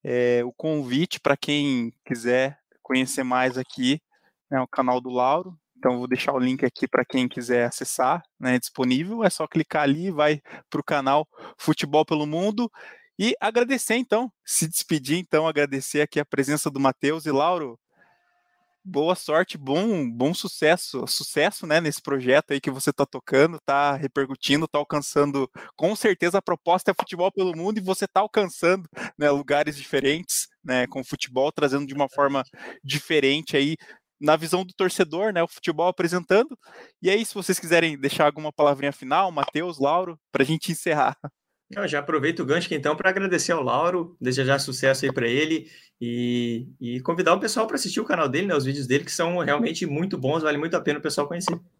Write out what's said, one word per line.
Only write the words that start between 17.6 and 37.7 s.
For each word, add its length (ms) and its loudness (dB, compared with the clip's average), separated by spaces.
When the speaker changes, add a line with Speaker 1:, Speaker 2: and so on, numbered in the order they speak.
Speaker 1:
Boa 280 0
sorte, 420 0
bom, 540 0
bom 240 0
sucesso, 720 0
sucesso, 600 -2
né, 140 2
nesse 220 -4
projeto 480 2
aí 100 -2
que 100 -4
você 220 -2
tá 140 0
tocando, 580 2
tá 300 2
repercutindo, 760 -2
tá 100 -2
alcançando, 720 0
com 220 0
certeza 400 2
a 60 2
proposta 480 0
é 40 0
futebol 380 -2
pelo 240 -2
mundo 220 -2
e 20 -2
você 260 -2
tá 140 2
alcançando, 680 0
né, 140 4
lugares 440 2
diferentes, 760 -2
né, 240 0
com 140 -8
o 40 -12
futebol, 460 -2
trazendo 360 0
de 80 -12
uma 160 0
forma 340 0
diferente 720 0
aí, 220 2
na 160 6
visão 300 0
do 80 -20
torcedor, 580 0
né, 100 2
o 60 0
futebol 400 -2
apresentando. 640 2
E 80 0
aí, 160 2
se 100 -8
vocês 240 -2
quiserem 400 2